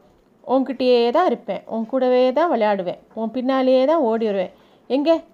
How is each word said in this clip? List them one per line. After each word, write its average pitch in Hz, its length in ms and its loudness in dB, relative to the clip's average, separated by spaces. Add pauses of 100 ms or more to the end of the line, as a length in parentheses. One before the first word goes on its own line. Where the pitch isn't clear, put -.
(480)
உன்கிட்டயே 247 640 0
தான் 330 160 2
இருப்பேன், 226 400 -4
உன் 226 200 -6
கூடவே 254 460 2
தான் 311 200 0
விளையாடுவேன், 208 460 -2 (160)
உன் 220 160 -6
பின்னாலேயே 262 540 0
தான் 320 140 2
ஓடி 226 260 0
வருவேன். 196 280 -2 (340)
எங்க 294 340 0 (140)